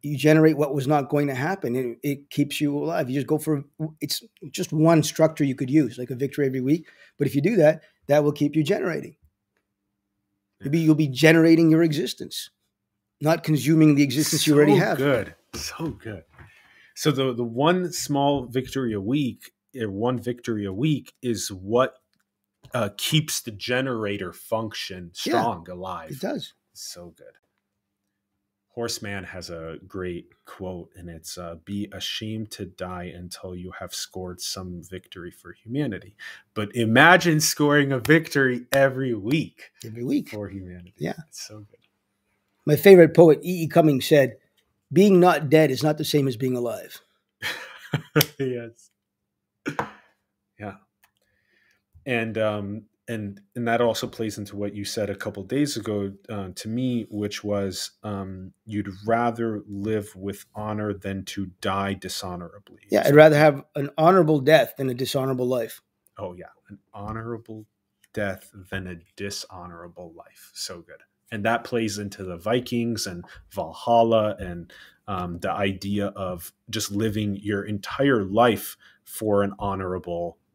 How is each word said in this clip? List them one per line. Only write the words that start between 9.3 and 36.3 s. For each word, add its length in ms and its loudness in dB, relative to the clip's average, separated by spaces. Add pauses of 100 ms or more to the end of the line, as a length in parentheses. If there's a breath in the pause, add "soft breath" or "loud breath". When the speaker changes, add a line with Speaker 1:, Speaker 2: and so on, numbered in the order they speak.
Speaker 1:
You'll 100 -6
be, 80 2
Speaker 2:
Yeah. 80 0
Speaker 1:
you'll 80 6
be 140 2
generating 640 6
your 120 6
existence, 680 -4 (680)
not 220 2
consuming 540 4
the 80 4
existence 420 0
you 80 6
already 240 8
Speaker 2:
So 60 4
Speaker 1:
have. 140 -2
Speaker 2:
good. 360 0 (200)
So 340 -10
good. 360 -12 (720 soft breath)
So 160 0
the, 240 0
the 100 -4
one 480 0
small 540 0
victory 460 -4
a 80 -4
week, 520 -4 (260)
or 120 -6
one 300 -2
victory 440 -6
a 80 -6
week 500 -2
is 280 -6
what, 460 -2 (760)
uh, 240 -2
keeps 440 -2
the 100 -12
generator 840 -6
function 800 -8 (160)
Speaker 1:
Yeah, 140 -2
Speaker 2:
strong, 280 -4
alive. 440 -12
Speaker 1:
it 80 -14
does. 340 -8 (180)
Speaker 2:
So 440 -18
good. 180 -20 (1500)
Horseman 440 -8
has 260 -14
a 360 -12
great 400 -10 (200)
quote, 500 -14
and 140 -16
it's, 260 -16
uh, 200 -14 (100)
"Be 140 -8 (120)
ashamed 600 -10
to 120 -12
die 480 -12 (100)
until 320 -14
you 240 -12
have 160 -14
scored 460 -12
some 420 -10
victory 480 -16
for 220 -20
humanity." 640 -8 (380 loud breath)